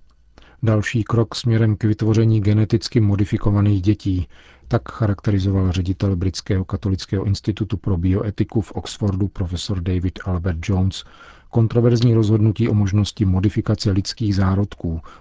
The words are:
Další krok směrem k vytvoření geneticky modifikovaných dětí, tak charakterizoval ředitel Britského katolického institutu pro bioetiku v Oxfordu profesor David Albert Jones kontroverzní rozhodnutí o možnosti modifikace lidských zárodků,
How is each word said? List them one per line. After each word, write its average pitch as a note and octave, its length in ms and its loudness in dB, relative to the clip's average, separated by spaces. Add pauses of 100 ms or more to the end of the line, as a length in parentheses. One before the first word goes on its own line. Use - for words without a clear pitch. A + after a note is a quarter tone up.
(640)
Další A2 400 0
krok A2+ 320 0
směrem A2+ 400 2
k - 80 -6
vytvoření A2 580 2
geneticky G#2+ 580 2
modifikovaných G2+ 840 2
dětí, F#2+ 460 0 (400)
tak - 220 -2
charakterizoval G2 800 0
ředitel F#2+ 440 -2
Britského F#2 500 -2
katolického F#2+ 580 -4
institutu G2+ 540 -2
pro F#2+ 200 -2
bioetiku G2 640 0
v - 100 -6
Oxfordu G2 560 -4
profesor F2+ 540 -6
David F2+ 440 -4
Albert E2+ 340 -4 (100)
Jones F#2 340 0 (460)
kontroverzní A#2 640 2
rozhodnutí A2 560 2
o - 40 0
možnosti G#2 520 0
modifikace G2 680 0
lidských G2+ 440 -2
zárodků, F#2+ 680 0 (200)